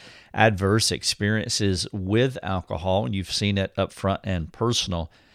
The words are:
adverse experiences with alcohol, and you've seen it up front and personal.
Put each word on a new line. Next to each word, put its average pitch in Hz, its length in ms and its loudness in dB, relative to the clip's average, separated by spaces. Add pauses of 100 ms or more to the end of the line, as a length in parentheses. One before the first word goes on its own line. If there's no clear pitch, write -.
(340)
adverse 104 580 4
experiences 104 1000 -2
with 110 520 0
alcohol, 95 640 -2
and 113 80 -4
you've 95 180 -6
seen 101 240 0
it 95 220 -2
up 95 160 0
front 98 300 -2
and 87 280 -4
personal. 98 580 -2 (240)